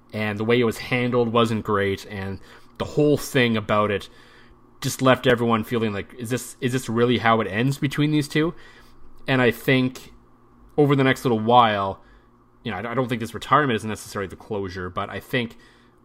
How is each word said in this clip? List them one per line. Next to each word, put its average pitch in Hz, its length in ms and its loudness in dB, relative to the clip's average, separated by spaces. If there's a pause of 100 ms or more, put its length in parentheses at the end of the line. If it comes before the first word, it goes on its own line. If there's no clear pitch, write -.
(140)
and 107 260 -4
the 110 60 -2
way 120 140 4
it 120 40 4
was 110 140 0
handled 120 560 -2
wasn't 113 320 2
great, 98 400 -2
and 98 340 -10 (380)
the - 80 -4
whole 147 320 2
thing 120 400 0
about 104 340 0
it 95 160 -4 (720)
just - 220 -6
left 131 260 4
everyone 117 360 2
feeling 113 280 -2
like, 98 260 -8
"Is 117 120 -10
this, 123 320 -6
is 127 100 -2
this 127 160 -4
really 120 300 2
how 113 240 4
it 101 60 -4
ends 123 300 -2
between 151 340 -2
these 147 180 0
two?" 160 240 0 (720)
And 131 140 2
I 117 100 6
think 127 600 0 (640)
over 143 180 4
the 135 80 2
next 131 220 2
little 117 140 2
while, 107 640 4 (600)
you 117 80 -6
know, 92 60 -6
I, 113 140 -8
I - 20 -8
don't 123 160 -2
think 120 100 -2
this 113 140 -6
retirement 131 420 2
is 104 80 -4
necessarily 104 440 -8
the 92 80 -14
closure, 95 540 -8
but 98 200 -8
I 101 100 -10
think 120 380 -4 (480)